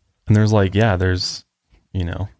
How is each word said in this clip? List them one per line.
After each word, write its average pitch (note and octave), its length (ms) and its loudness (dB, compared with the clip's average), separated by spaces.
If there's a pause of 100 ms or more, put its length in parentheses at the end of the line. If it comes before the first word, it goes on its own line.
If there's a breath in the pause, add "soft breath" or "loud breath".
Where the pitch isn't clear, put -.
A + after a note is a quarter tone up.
(280)
And G#2+ 80 4
there's, G#2+ 180 4
like, G2 200 2
yeah, G#2 220 2
there's, F#2 500 -4 (480)
you F#2 100 -4
know, F2 260 -8 (100)